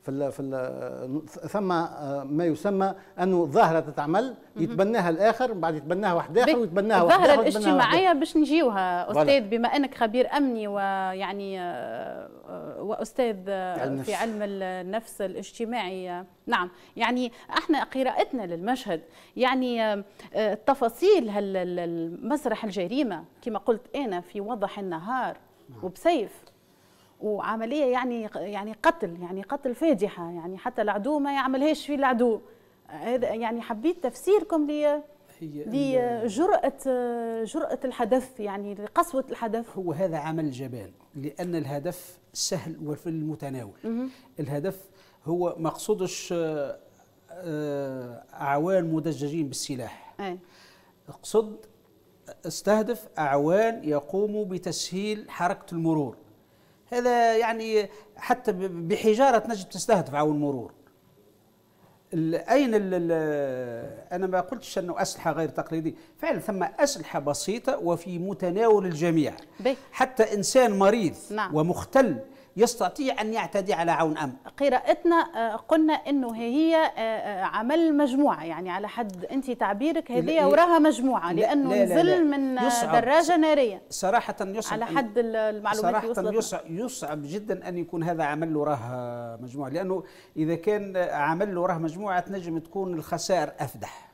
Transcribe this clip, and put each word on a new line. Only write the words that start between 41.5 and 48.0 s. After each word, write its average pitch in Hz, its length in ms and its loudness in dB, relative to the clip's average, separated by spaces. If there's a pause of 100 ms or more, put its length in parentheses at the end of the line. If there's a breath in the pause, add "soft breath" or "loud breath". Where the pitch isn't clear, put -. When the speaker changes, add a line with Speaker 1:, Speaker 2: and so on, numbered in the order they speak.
Speaker 3:
الهدف 147 640 -6 (140)
سهل 160 520 -4
وفي 147 220 -8
المتناول. 143 800 -6
Speaker 2:
مهم. 233 260 -4 (300 loud breath)
Speaker 3:
الهدف 143 360 -4 (480 soft breath)
هو 175 340 0
ما 160 120 -2
قصدش، 185 680 -4
آه، 156 420 -4 (520)
آه، 143 920 -6 (100)